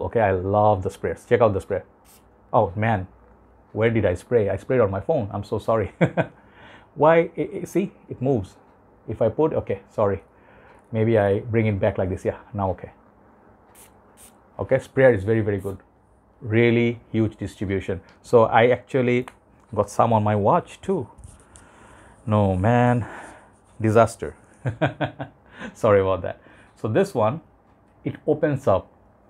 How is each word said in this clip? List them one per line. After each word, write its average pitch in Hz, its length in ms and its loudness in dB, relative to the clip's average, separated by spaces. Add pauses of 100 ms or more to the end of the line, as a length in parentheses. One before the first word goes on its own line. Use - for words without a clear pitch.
okay? 95 160 -2
I 101 100 4
love 98 520 2
the 95 60 -6
sprayers. - 400 -8
Check 120 120 2
out 110 120 4
the 92 80 -4
spray. 90 220 -6 (720)
Oh 101 240 2
man, 107 320 -2 (640)
where 110 180 0
did 110 160 0
I 90 80 0
spray? 107 340 -2
I 95 80 -4
sprayed 131 240 -2
on 104 100 2
my 98 100 -6
phone. 131 320 -4
I'm 104 100 -8
so 107 160 -8
sorry. 110 340 -2 (520)
<laughs> - 500 -20
Why? 165 420 4
I, - 120 -6 (140)
I, - 20 -10
see, 175 280 -4 (160)
it - 140 -12
moves. 123 340 -2 (520)
If 110 120 -10
I 113 80 2
put, 156 240 0
okay, 104 280 -4 (100)
sorry. 101 320 -2 (720)
Maybe 113 260 2
I 101 220 2
bring 113 260 0
it 101 140 -2
back 107 180 0
like 95 120 -2
this. 92 140 -8
Yeah, 107 120 -4 (160)
now 98 180 -4
okay. - 220 -12 (1700)
Okay, 107 200 -2
sprayer 131 340 4
is 98 120 -4
very, 113 160 0
very 101 180 -4
good. 98 200 -10 (640)
Really 117 600 2 (100)
huge 110 260 -2
distribution. 95 640 -6 (220)
So 117 220 6
I 117 240 6
actually 123 580 -2 (480)
got 101 160 -2
some 117 220 2
on 107 100 2
my 107 140 0
watch 110 440 0
too. 185 280 -4 (1160)
No, 104 300 2
man, 120 500 2 (760)
disaster. 110 560 2 (280)
<laughs> - 1080 -8
Sorry 104 260 4
about 95 220 -2
that. - 180 -10 (360)
So - 120 -8
this - 260 -2
one, 107 260 0 (640)
it - 120 -6 (100)
opens 151 420 0
up 95 220 0 (400)